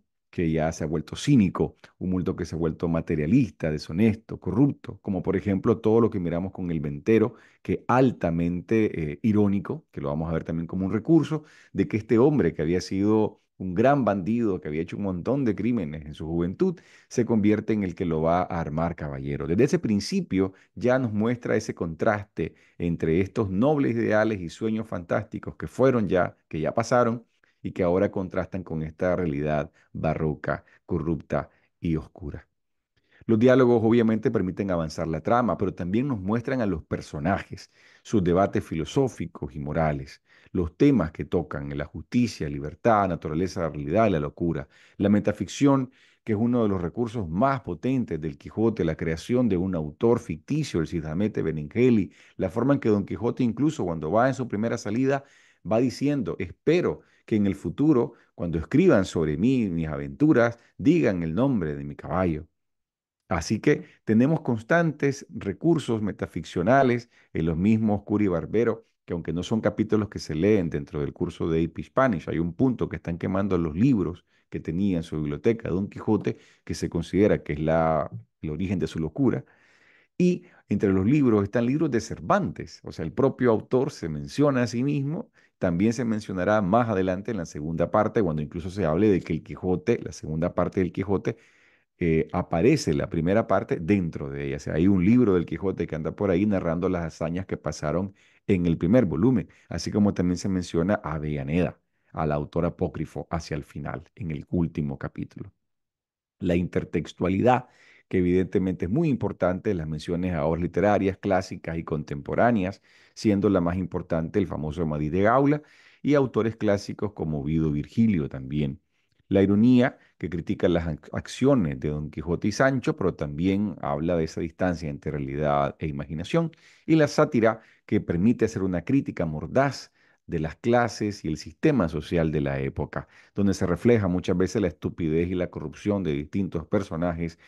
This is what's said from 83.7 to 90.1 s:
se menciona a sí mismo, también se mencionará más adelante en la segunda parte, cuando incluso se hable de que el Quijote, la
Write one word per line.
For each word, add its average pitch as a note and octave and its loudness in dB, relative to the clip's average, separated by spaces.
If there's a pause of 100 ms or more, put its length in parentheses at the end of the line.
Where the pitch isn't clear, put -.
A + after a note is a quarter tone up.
se - -8
menciona B2 0
a A#2+ 2
sí A#2 -4
mismo, C#3+ -4 (280)
también F#2+ 2
se B2+ -4
mencionará G#2+ 0
más A2+ 2
adelante F#2+ -2
en G#2+ -6
la E2+ -6
segunda E2 -4
parte, G#2+ 2
cuando D#2 -2
incluso E2 -8
se F#2+ -4
hable E2+ 4
de F#2 4
que E2+ -6
el D#2 -4
Quijote, F2+ -2
la - -10